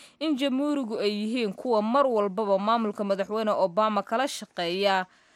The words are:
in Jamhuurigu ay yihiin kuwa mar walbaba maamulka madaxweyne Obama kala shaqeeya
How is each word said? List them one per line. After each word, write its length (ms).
in 180
Jamhuurigu 640
ay 80
yihiin 440
kuwa 280
mar 240
walbaba 540
maamulka 440
madaxweyne 480
Obama 520
kala 240
shaqeeya 800